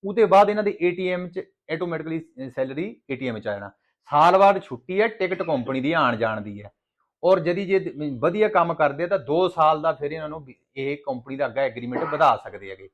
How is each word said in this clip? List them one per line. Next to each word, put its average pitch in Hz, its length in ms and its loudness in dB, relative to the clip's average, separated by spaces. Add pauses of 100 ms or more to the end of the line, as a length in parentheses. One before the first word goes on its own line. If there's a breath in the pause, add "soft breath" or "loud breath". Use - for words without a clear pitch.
ਉਹਦੇ 208 220 2
ਬਾਅਦ 196 240 8
ਇਹਨਾਂ 208 120 0
ਦੇ 202 180 -2
ਏ 175 100 2
ਟੀ 180 180 -4
ਐਮ 180 200 -4
'ਚ 180 140 -10 (300)
ਆਟੋਮੈਟਿਕਲੀ 160 480 -6 (280)
ਸੈਲਰੀ 135 400 -6 (220)
ਏ 135 60 -4
ਟੀ 127 120 -6
ਐਮ 113 100 -6
'ਚ 107 100 -8
ਆ 104 40 -4
ਜਾਣਾ। 101 180 -10 (400)
ਸਾਲ 165 280 6
ਬਾਅਦ 196 240 6
ਛੁੱਟੀ 180 380 -6
ਹੈ, 220 100 4
ਟਿਕਟ 185 320 -4
ਕੰਪਨੀ 131 380 -2
ਦੀ 143 120 -2
ਆਉਣ 135 240 2
ਜਾਣ 110 240 -2
ਦੀ 104 220 -12
ਹੈ, 104 80 -18 (520)
ਔਰ 180 180 4
ਜਦੀ 175 260 -2
ਜੇ 190 120 2
ਦ-, 143 420 -6
ਵਧੀਆ 180 280 2
ਕੰਮ 170 260 2
ਕਰਦੇ 147 300 0
ਆ - 20 -6
ਤਾਂ 190 140 0
ਦੋ 156 280 0
ਸਾਲ 156 340 2
ਦਾ 160 100 0
ਫਿਰ 147 200 -6
ਇਹਨਾਂ 156 160 -10
ਨੂੰ 156 160 -12
ਵੀ 127 100 -20 (220)
ਇਹ 139 200 -4
ਕੰਪਨੀ 135 400 -10
ਦਾ 139 100 -2
ਅੱਗਾ 120 160 -2
ਐਗਰੀਮੈਂਟ 123 420 -4
ਵਧਾ 147 400 4
ਸਕਦੇ 98 260 -14
ਹੈਗੇ। 95 240 -16